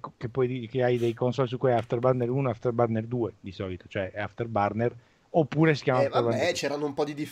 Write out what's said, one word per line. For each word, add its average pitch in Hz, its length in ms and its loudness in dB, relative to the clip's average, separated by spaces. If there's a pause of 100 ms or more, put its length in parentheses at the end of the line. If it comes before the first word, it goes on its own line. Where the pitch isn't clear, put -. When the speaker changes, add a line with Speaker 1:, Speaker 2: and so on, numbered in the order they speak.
(180)
Speaker 1:
che 131 100 -8
puoi 127 200 0
dire 123 200 -6
che 127 160 0
hai 123 140 4
dei 117 160 2
console 123 340 0
su 120 100 -6
cui 135 120 2
è 123 60 4
Afterburner 123 540 2
uno 131 200 0
e - 20 0
Afterburner 113 540 0
due 113 340 -4
di 95 140 -12
solito, 92 340 -8
cioè 95 240 -6
è 101 80 -10
Afterburner, 107 760 0 (360)
oppure 156 440 4
si 139 100 -6
chiama 131 180 2
Speaker 2:
Eh, 139 60 2
Speaker 1:
Afterburner 117 300 2
Speaker 2:
vabbè, 135 140 0
Speaker 1:
due. - 80 0
Speaker 2:
c'erano 143 260 -2
un 147 80 -4
po' 147 120 0
di 147 80 -6 (180)